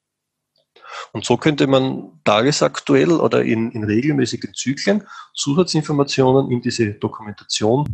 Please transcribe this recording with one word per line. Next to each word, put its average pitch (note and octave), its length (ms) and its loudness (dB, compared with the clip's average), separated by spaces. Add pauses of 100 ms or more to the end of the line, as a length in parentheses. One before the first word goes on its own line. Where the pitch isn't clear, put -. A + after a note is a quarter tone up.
(1120)
Und A2 120 -10
so A#2+ 120 2
könnte D3+ 300 0
man C3 580 0
tagesaktuell C#3+ 880 2
oder B2 300 2
in, A#2 300 -2
in A2 120 -6
regelmäßigen A#2+ 680 -2
Zyklen G3 520 -2 (280)
Zusatzinformationen C#3+ 1160 2
in A#2+ 120 -2
diese A2+ 320 -2
Dokumentation, A2 1000 -4